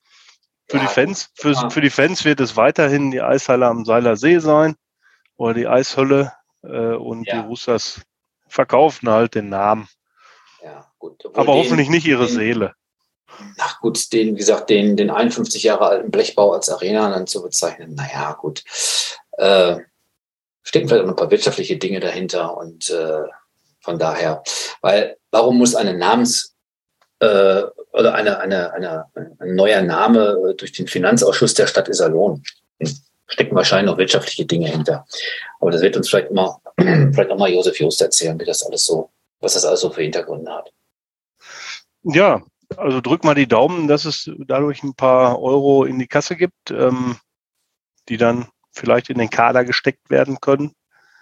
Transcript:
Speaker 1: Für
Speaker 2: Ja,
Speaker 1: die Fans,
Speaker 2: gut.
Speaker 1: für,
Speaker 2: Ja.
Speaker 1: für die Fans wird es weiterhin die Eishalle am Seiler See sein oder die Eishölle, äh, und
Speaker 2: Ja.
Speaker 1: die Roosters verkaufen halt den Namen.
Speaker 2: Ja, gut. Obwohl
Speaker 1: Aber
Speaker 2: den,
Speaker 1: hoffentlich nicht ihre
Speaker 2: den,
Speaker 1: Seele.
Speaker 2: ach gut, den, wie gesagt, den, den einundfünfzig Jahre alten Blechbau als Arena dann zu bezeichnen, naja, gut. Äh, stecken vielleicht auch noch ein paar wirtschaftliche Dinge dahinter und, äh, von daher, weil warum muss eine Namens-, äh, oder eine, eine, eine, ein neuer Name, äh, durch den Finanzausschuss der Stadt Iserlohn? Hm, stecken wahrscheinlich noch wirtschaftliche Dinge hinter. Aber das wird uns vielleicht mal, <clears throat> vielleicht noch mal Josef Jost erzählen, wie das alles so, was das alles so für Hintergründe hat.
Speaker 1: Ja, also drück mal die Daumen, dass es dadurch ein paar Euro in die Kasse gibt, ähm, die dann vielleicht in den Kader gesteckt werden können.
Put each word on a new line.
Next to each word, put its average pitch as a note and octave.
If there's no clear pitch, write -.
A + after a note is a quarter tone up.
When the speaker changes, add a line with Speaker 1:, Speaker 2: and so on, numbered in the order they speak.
Speaker 1:
Für C#3
Speaker 2:
Ja, C3+
Speaker 1:
die B2+
Fans, E3
Speaker 2:
gut. -
Speaker 1:
für, D3
Speaker 2:
Ja. B2
Speaker 1:
für D3+
die C#3+
Fans D#3+
wird D3
es A#2+
weiterhin C#3
die B2+
Eishalle B2+
am A#2
Seiler A#2
See E3
sein D#3
oder A#2
die A#2
Eishölle, C3+
äh, A#2
und A#2
Speaker 2:
Ja. A#2
Speaker 1:
die G#2+
Roosters A#2
verkaufen C3+
halt A2+
den G2+
Namen. G#2
Speaker 2:
Ja, D2
gut. -
Obwohl -
Speaker 1:
Aber C#3
Speaker 2:
den, C#3
Speaker 1:
hoffentlich C#3
nicht D#3+
ihre B2
Speaker 2:
den, A#2+
Speaker 1:
Seele. A2
Speaker 2:
ach -
gut, -
den, A2
wie G2
gesagt, -
den, G#2
den G#2
einundfünfzig A2+
Jahre G#2
alten G2+
Blechbau G2+
als E2
Arena G2+
dann F#2
zu F#2
bezeichnen, E2
naja, C#2
gut. -
Äh, F#2+
stecken D#3+
vielleicht A2+
auch F2+
noch F#2
ein -
paar -
wirtschaftliche G3
Dinge F#3+
dahinter F3
und, E2
äh, D#2+
von E2+
daher, D#2+
weil -
warum A#2+
muss A#2
eine G#2
Namens-, A2
äh, G2
oder A2+
eine, G#2
eine, F2+
eine, E2+
ein F2+
neuer G2
Name, G#2
äh, F#2+
durch -
den F2+
Finanzausschuss G2+
der G2+
Stadt -
Iserlohn? E2
Hm, D#2+
stecken -
wahrscheinlich G2
noch E2
wirtschaftliche F#2
Dinge E2+
hinter. D#2
Aber E2+
das E2+
wird F#2+
uns F2+
vielleicht F#2+
mal, F#2+
<clears throat> -
vielleicht D#3+
noch F#2+
mal G2+
Josef F2+
Jost D#2
erzählen, E2
wie -
das -
alles -
so, -
was -
das F#2+
alles -
so F2
für E2
Hintergründe D#2+
hat. D#2
Speaker 1:
Ja, D#3+
also C3
drück C3
mal D3+
die C#3
Daumen, D3
dass D3+
es D#3
dadurch C#3
ein C#3
paar B2+
Euro C#3
in C3
die B2+
Kasse D3
gibt, F3
ähm, B2+
die A2+
dann A#2+
vielleicht A#2
in B2
den A2+
Kader B2
gesteckt -
werden C3+
können. C#3+